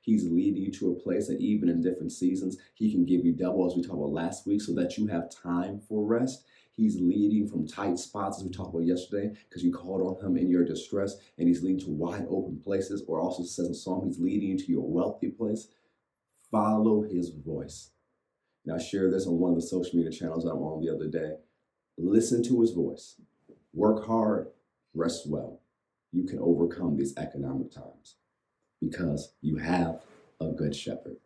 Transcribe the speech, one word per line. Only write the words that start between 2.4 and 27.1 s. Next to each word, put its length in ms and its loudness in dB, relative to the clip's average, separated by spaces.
he 180 2
can 140 4
give 200 4
you 80 6
double, 340 2
as 80 0
we 80 2
talked 160 -4
about 140 -2
last 340 -4
week, 140 2
so 120 -2
that 240 0
you 100 2
have 220 -2
time 520 -4
for 220 -2
rest. 420 0
He's 300 2
leading 460 4
from 200 -4
tight 320 -4
spots, 380 -6
as 80 -10
we 60 -6
talked 180 -8
about 160 -2
yesterday, 500 0
'cause 140 -8
you 100 4
called 280 -4
on 220 -2
him 140 2
in 100 4
your 160 6
distress, 540 -2
and 100 2
he's 160 4
leading 180 0
to 100 -8
wide 380 -4
open 300 -4
places, 480 -4
or 120 -2
also 240 -2
says 240 -4
in 60 -4
Psalm, 320 -6
he's 140 -4
leading 320 0
you 80 0
to 120 -4
your 160 0
wealthy 420 -2
place. 380 -4
Follow 500 4
his 280 -2
voice. 640 -10
And 100 -4
I 40 -2
shared 340 2
this 160 2
on 120 2
one 120 4
of 60 6
the 60 -2
social 340 0
media 140 2
channels 340 -4
I'm 160 -2
on 180 -4
the 100 0
other 180 -2
day. 300 -4
Listen 460 4
to 180 4
his 100 6
voice. 480 -6
Work 320 2
hard, 460 0
rest 340 -4
well. 340 -8
You 120 0
can 160 -6
overcome 560 2
these 220 -2